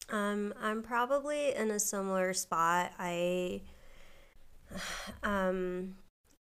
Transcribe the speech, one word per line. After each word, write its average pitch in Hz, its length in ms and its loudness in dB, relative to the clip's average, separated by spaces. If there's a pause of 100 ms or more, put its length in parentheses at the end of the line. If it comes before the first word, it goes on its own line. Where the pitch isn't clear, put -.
Um, 208 500 0
I'm 214 220 -2
probably 269 760 2
in 220 160 2
a 208 80 0
similar 190 540 0
spot. 175 640 4
I, 180 640 0 (1080)
<sighs> - 520 -8
um, 185 720 2 (600)